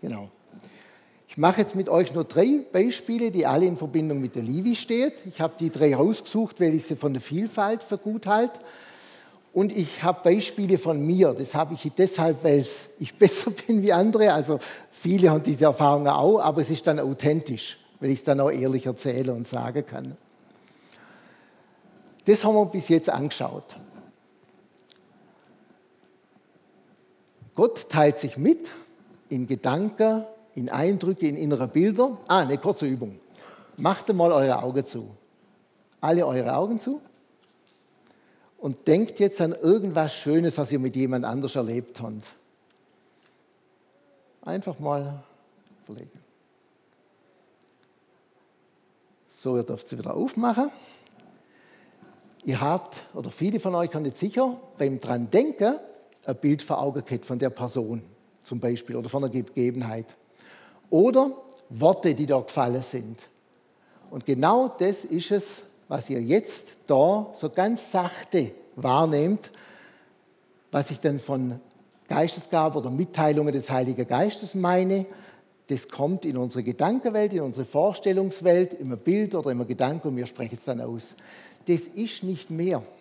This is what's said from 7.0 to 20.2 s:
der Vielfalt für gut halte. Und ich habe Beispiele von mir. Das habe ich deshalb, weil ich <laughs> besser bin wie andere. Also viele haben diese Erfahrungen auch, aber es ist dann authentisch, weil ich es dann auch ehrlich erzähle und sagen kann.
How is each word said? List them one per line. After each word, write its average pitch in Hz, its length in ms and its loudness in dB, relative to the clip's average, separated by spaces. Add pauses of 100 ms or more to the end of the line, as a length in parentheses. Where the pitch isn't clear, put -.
der 127 100 -6
Vielfalt 214 640 -2
für 196 140 -6
gut 214 280 -6
halte. 220 320 2 (920)
Und 208 240 0
ich 175 260 -4
habe 175 220 0
Beispiele 190 540 2
von 151 260 0
mir. 170 300 4
Das 135 200 -8
habe 156 200 -2
ich 151 220 -8
deshalb, 165 460 2
weil 143 220 6 (340)
ich - 160 -10
<laughs> - 40 -20
besser - 320 6
bin 208 320 0
wie 202 100 4
andere. 208 400 6
Also 147 260 0 (320)
viele 180 400 4
haben 156 120 4
diese 151 240 4
Erfahrungen 143 420 4
auch, 143 320 4
aber 151 220 2
es 120 80 -2
ist - 160 -2
dann 151 120 2
authentisch, 139 800 -2 (220)
weil 139 100 -2
ich 135 100 0
es - 40 -20
dann 139 160 2
auch 139 100 4
ehrlich 131 360 -2
erzähle 127 460 -4
und 117 140 -6
sagen 123 400 -6
kann. 131 300 -12 (2000)